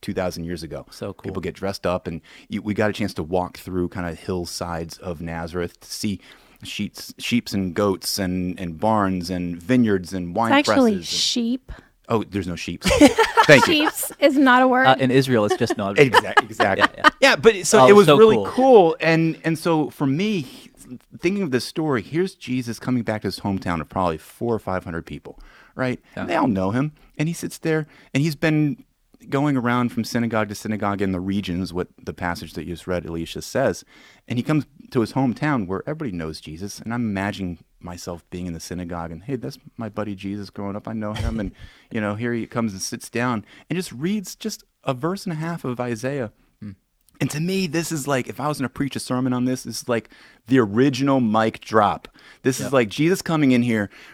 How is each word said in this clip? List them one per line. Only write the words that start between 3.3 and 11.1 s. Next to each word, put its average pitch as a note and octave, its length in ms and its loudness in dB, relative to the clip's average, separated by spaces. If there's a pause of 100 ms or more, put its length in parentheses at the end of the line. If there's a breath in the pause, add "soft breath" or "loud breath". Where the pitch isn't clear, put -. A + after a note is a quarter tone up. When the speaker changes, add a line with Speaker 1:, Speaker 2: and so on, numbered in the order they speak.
Speaker 1:
through F2+ 320 -4
kind F2+ 180 -8
of D#2+ 120 -10
hillsides E2+ 800 -8
of E2+ 240 -10
Nazareth E2+ 580 -8
to - 120 -20
see G2+ 280 -6 (440 soft breath)
sheets, - 540 -10
sheeps - 360 -2
and F#2+ 200 -4
goats G2 460 0
and, F2+ 400 -4
and E2+ 200 -8
barns F#2+ 500 0
and F2 320 -6
vineyards G#2 520 2
and F2 220 -6
wine A2+ 160 0
Speaker 3:
It's C#4+ 180 4
actually A#3+ 260 4
Speaker 1:
presses E3+ 180 -8